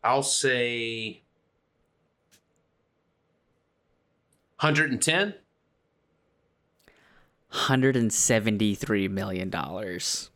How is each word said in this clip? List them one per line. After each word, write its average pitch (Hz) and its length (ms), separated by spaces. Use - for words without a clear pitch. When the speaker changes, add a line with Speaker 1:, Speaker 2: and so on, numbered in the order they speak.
Speaker 1:
I'll 131 180
say 117 1000
hundred 151 320
and 117 100
ten? 190 360
Speaker 2:
Hundred 131 480
and 113 160
seventy-three 104 960
million 95 400
dollars. 95 880